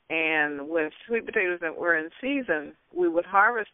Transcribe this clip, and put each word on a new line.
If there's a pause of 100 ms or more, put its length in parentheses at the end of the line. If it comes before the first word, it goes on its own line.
and
when (160)
sweet
potatoes
that
were
in (120)
season, (220)
we
would
harvest